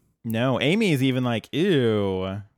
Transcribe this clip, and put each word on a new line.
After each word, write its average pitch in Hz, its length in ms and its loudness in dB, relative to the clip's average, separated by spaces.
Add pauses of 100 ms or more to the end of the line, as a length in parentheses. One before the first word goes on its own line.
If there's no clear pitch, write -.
(240)
No, 113 380 0
Amy 185 320 2
is 127 100 0
even 127 200 0
like, 120 280 -4
"Ew." 104 920 0 (160)